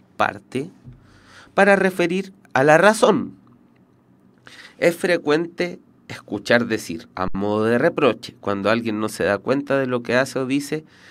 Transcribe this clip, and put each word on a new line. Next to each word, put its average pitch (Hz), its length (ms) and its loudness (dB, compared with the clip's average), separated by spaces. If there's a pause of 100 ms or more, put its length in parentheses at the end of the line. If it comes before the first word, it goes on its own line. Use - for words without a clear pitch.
(160)
parte, 123 540 -6 (840)
para 202 220 6
referir 185 560 0 (220)
a 131 100 4
la 151 140 6
razón, 196 580 2 (1400)
es 170 180 2
frecuente 170 840 -2 (280)
escuchar 110 600 -2
decir, 101 480 -8
a 92 180 -4
modo 104 320 -2
de 117 120 2
reproche, 135 600 0
cuando 98 300 -2
alguien 110 300 0
no 110 100 -4
se - 140 -6
da 101 140 2
cuenta 139 420 -2
de 131 80 -4
lo 123 160 -4
que 117 120 -2
hace 131 240 -2
o 131 60 -4
dice, 143 400 -4 (240)